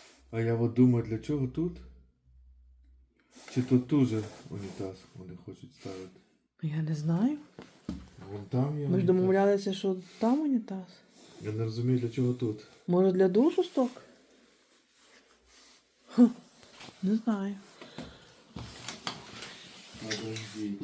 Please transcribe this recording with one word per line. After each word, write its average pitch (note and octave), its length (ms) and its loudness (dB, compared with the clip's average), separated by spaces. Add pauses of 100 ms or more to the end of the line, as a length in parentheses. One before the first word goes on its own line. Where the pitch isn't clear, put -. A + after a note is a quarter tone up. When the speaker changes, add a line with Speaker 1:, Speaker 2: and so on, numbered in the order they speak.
(300)
Speaker 1:
А A2+ 100 -2
я A#2 140 2
от A2+ 180 2
думаю, B2 320 6
для A2 140 -4
чого C#3+ 280 -2
тут? E3 300 -4 (1800)
Чи B2+ 80 2
то B2+ 160 4
тут C3 300 4
же A2 140 0 (280)
унітаз F#2+ 460 -8 (180)
вони F#2 180 -16 (140)
хочуть - 340 -16
ставити? F#2+ 400 -12 (420)
Speaker 2:
Я D#3 200 -4
не D#3 120 -2
знаю. F3 440 0 (920)
Speaker 1:
Вон G#2 180 -8
там C#3+ 300 0
є C#3+ 80 -4
Speaker 2:
Ми - 20 0
ж F3+ 40 2
Speaker 1:
унітаз. F#3 120 2
Speaker 2:
домовлялися, F#3+ 680 4
що F#3+ 220 -2 (220)
там B3 220 2
унітаз. G#3+ 460 -2 (540)
Speaker 1:
Я G#2+ 120 -6
не A2 120 -2
розумію, A#2+ 340 2
для A#2+ 100 -2
чого B2 260 2
тут. A#2 300 -4 (220)
Speaker 2:
Може, F#3 260 4
для F#3 160 6
душу D4 360 4
сток? B3+ 260 0 (2250)
Ха, A#3 200 8 (720)
не G3 140 2
знаю. G3+ 380 -2 (2500)
Speaker 1:
Подождіть. G#2+ 800 -8